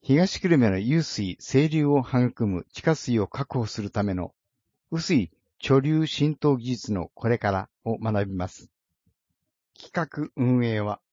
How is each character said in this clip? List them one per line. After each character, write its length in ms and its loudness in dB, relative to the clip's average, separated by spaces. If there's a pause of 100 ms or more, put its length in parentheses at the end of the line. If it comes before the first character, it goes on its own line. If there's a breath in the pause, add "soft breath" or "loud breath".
東 360 2
久 120 -2
留 60 6
米 140 6
の 80 0
湧 240 2
水、 360 -4
清 300 2
流 180 0
を 140 4
育 460 0
む 260 -2
地 100 -14
下 120 4
水 240 -2
を 80 2
確 320 -6
保 80 -2
す 160 -8
る 80 -6
た 140 -2
め 100 -2
の、 180 -6 (600)
雨 80 -4
水 320 0 (280)
貯 200 4
留 260 0
浸 300 -2
透 200 2
技 140 -6
術 220 -4
の 220 -4
こ 140 -4
れ 100 2
か 120 -2
ら 180 -2 (160)
を 140 -4
学 280 0
び 80 -8
ま 120 -4
す。 240 -16 (1040)
企 180 -20
画 440 -6
運 280 2
営 160 0
は 200 -4 (120)